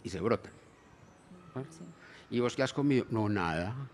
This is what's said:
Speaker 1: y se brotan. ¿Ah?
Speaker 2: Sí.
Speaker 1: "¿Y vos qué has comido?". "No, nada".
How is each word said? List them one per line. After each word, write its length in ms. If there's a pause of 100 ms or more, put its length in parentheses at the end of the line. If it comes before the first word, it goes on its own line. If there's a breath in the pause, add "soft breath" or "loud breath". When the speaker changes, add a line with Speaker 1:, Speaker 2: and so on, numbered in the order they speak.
Speaker 1:
y 80
se 100
brotan. 320 (1000)
¿Ah? 160
Speaker 2:
Sí. 140 (460 loud breath)
Speaker 1:
"¿Y 100
vos 160
qué 60
has 120
comido?". 360
"No, 180
nada". 460 (200)